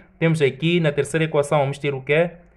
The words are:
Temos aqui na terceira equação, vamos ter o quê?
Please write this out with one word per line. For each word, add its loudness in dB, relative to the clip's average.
Temos 2
aqui 2
na 2
terceira -2
equação, 0
vamos -2
ter -4
o -8
quê? 0